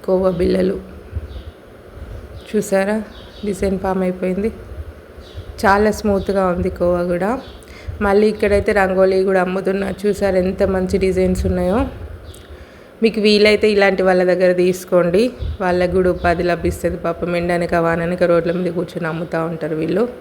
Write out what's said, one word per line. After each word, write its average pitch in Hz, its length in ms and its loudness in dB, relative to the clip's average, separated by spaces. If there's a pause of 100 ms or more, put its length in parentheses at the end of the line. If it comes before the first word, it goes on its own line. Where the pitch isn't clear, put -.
కోవా 190 260 2 (100)
బిళ్ళలు 185 360 0 (1700)
చూసారా, 196 460 0 (500)
డిజైన్ 190 380 -2
ఫామ్ 190 220 0
అయిపోయింది. 185 440 -2 (1120)
చాలా 208 260 4 (100)
స్మూత్గా 196 520 0
ఉంది 180 280 -2
కోవా 175 200 2 (120)
కూడా. 185 180 -2 (760)
మళ్ళీ 214 280 4
ఇక్కడైతే 202 360 2 (100)
రంగోలీ 190 380 4 (120)
కూడా 185 160 4
అమ్ముతున్నారు. 190 580 -2
చూసారా 196 400 2
ఎంత 190 180 0 (140)
మంచి 185 200 0 (100)
డిజైన్స్ 185 440 2
ఉన్నాయో. 180 300 0 (1200)
మీకు 220 200 2
వీలైతే 208 500 6
ఇలాంటి 196 340 4
వాళ్ళ 185 160 4
దగ్గర 180 360 4
తీసుకోండి, 180 640 2 (400)
వాళ్ళకు 180 340 0
కూడా 185 160 4
ఉపాధి 175 380 0
లభిస్తుంది. 170 560 -2
పాపం 170 300 -4
ఎండనక 175 380 -2 (120)
వాననక 170 440 0
రోడ్ల 170 280 4
మీద 180 180 -2
కూర్చొని 170 340 -6
అమ్ముతూ 160 300 -4 (120)
ఉంటారు 156 280 -6
వీళ్ళు. 175 240 0 (180)